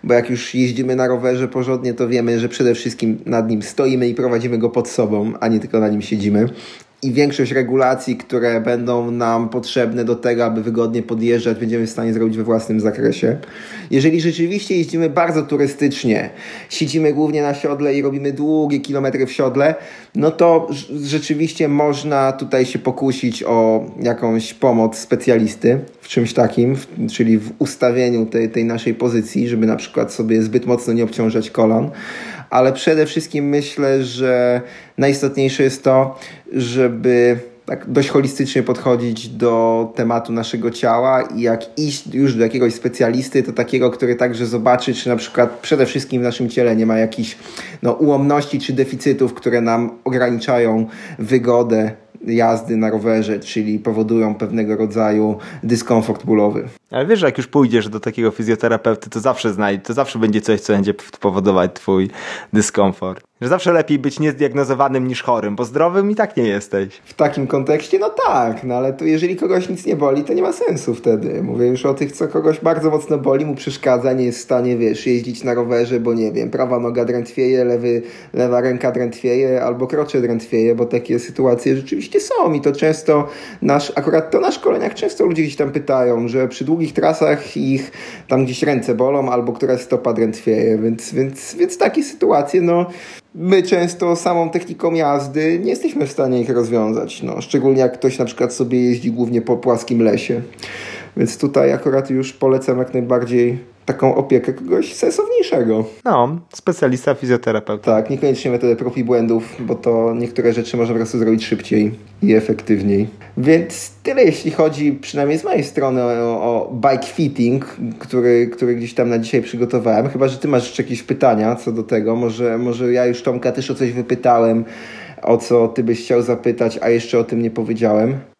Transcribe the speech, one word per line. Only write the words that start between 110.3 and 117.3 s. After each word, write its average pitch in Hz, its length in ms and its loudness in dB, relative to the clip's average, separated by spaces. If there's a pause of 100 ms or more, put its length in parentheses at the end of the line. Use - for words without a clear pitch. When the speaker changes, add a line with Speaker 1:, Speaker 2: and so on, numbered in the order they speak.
Speaker 1:
rzeczy 117 240 -4
można 117 180 0
po 113 40 0
prostu 117 200 -2
zrobić 113 260 2
szybciej 107 500 0 (280)
i 151 120 6
efektywniej. 104 760 2 (280)
Więc 160 560 2 (100)
tyle, 262 220 2
jeśli 156 260 2
chodzi 147 420 2
przynajmniej 143 460 -2
z - 60 -8
mojej 370 200 0
strony 131 380 0
o, 117 400 0
o 117 320 -2
bike 123 320 0
fitting, 135 680 -2 (220)